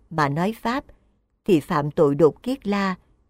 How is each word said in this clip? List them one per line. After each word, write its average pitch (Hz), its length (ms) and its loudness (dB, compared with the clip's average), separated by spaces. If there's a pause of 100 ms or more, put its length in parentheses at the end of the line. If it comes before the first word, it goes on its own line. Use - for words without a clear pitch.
(100)
mà 156 180 0
nói 175 320 -2
pháp, 254 240 -6 (600)
thì 170 160 4
phạm 147 300 -2
tội 143 240 2
đột 147 280 2
kiết 262 240 -8
la, 196 320 -2 (320)